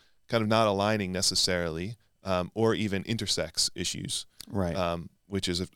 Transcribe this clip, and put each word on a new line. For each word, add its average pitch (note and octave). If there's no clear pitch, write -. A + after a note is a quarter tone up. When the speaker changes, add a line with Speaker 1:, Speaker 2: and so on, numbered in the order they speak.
Speaker 1:
kind A#2
of G#2+
not A2
aligning G2+
necessarily, F2+
um, F2+
or A2+
even F#2+
intersex G2+
issues, -
Speaker 2:
Right. F2+
Speaker 1:
um, F2
which G2
is F2+
a, F2+